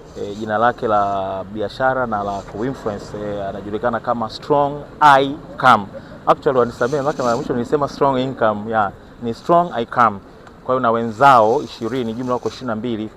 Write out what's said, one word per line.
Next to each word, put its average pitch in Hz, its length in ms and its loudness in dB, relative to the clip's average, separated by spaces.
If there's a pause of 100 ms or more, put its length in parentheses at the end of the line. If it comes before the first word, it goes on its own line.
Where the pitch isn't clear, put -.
(220)
eh, 101 180 -8
jina 107 180 -2
lake 120 300 2
la 98 560 0
biashara 117 640 -2
na 104 160 -2
la 101 180 -4
kuinfluence, 104 760 -8
eh, 104 320 -6
anajulikana 104 500 -4
kama 117 300 -2
Strong 143 440 0 (260)
I 139 360 6 (220)
Come. 113 280 6 (420)
Actually, 147 320 2
wanisamehe, 120 420 0
maana 151 160 -2
mara 123 120 0
ya 117 60 2
mwisho 143 180 -4
nilisema 131 340 0
Strong 139 320 0
Income, 113 520 -2
yeah, 107 200 0 (320)
ni 117 100 -4
Strong 170 420 0
I 117 100 -4
Come. 110 340 2 (460)
Kwa 127 100 0
hiyo 131 40 0
na 123 120 2
wenzao 117 680 4
ishirini, 117 520 -6
jumla 123 200 -4
wako 117 140 -2
ishirini 127 200 -10
na 110 80 -2
mbili, 110 420 -6